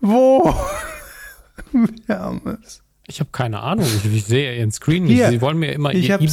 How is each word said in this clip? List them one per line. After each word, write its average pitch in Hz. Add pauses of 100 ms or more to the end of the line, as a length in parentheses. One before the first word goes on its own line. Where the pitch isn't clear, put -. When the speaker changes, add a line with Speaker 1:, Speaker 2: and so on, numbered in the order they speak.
Speaker 1:
Wo? 262 (1160)
<laughs> - (320)
Wir 196
haben - (220)
es. - (240)
Speaker 2:
Ich -
hab -
keine 110
Ahnung. 170
Ich, 107
ich 107
sehe 123
Ihren 110
Screen 175
nicht. 214
Speaker 1:
Hier. 233
Speaker 2:
Sie 120
wollen 151
mir 151
immer 147
Speaker 1:
Ich 180
Speaker 2:
Ihr 196
Speaker 1:
hab's. 160